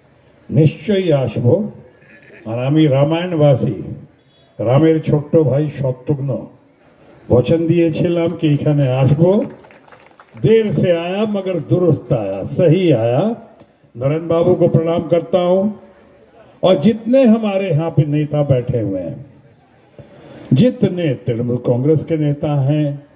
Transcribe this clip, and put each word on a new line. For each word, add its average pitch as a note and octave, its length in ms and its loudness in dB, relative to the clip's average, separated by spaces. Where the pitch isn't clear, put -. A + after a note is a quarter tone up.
নিশ্চয়ই E3+ 640 0
আসবো।" B2+ 580 0
আর A2+ 140 -6
আমি D3 280 2
রামায়ণবাসী, D3 960 0
রামের D3+ 420 2
ছোট্ট D3 360 -2
ভাই D3 320 0
শত্রুঘ্ন, C3 800 -6
বচন D#3+ 380 2
দিয়েছিলাম E3+ 600 0
কি D#3+ 240 -2
এখানে C#3+ 380 0
আসবো। D#3+ 540 2
देर A3 300 2
से F3 180 0
आया F3+ 340 -2
मगर G3+ 340 -4
दुरुस्त D3 540 0
आया, G2 300 -4
सही E3+ 480 2
आया। B2+ 440 0
नरेंद्र D#3 300 -4
बाबू E3+ 280 2
को E3+ 120 2
प्रणाम E3 400 0
करता E3+ 320 0
हूं F#3+ 320 2
और F#3+ 160 4
जितने A3+ 460 2
हमारे G3+ 440 2
यहाँ E3 200 0
पे D3+ 160 2
नेता D3 380 -2
बैठे B2 380 -2
हुए G2 180 -4
हैं, D2+ 260 -12
जितने F3 600 0
तृणमूल A#2+ 440 -4
कांग्रेस B2+ 460 0
के E3 140 -4
नेता D3 440 -2
हैं, C#3+ 540 -2